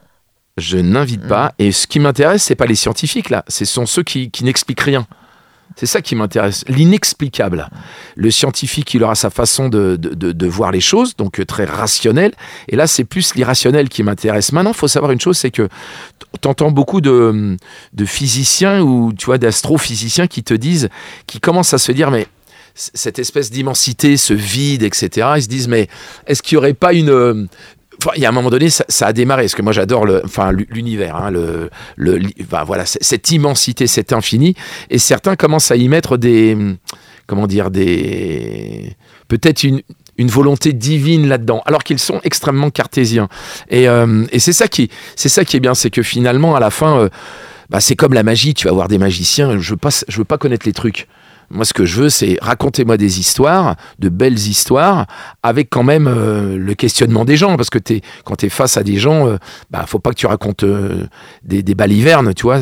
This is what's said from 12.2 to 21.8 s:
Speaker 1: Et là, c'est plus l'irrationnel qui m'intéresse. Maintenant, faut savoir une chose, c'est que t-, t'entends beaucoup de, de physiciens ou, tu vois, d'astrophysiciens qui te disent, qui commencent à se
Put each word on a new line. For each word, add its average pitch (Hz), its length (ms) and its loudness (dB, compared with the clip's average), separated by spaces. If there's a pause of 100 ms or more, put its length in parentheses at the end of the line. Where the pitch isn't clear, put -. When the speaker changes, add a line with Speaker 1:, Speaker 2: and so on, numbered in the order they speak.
Speaker 1:
Et - 80 -4
là, 151 100 2
c'est - 160 0
plus - 320 -4
l'irrationnel 131 540 2
qui 113 160 -4
m'intéresse. 104 480 -2
Maintenant, 190 200 2
faut 151 140 -2
savoir 143 240 0
une 123 100 0
chose, 175 160 0
c'est 131 140 -2
que 117 120 -2
t-, - 800 -10
t'entends 147 280 2
beaucoup 143 300 2
de, 113 560 2 (360)
de 104 120 -2
physiciens 139 800 0
ou, 123 320 2
tu - 120 -10
vois, 131 120 2
d'astrophysiciens 117 920 0
qui - 160 -8
te 117 100 0
disent, 135 360 0 (360)
qui - 140 -14
commencent 175 340 2
à 131 40 2
se - 120 0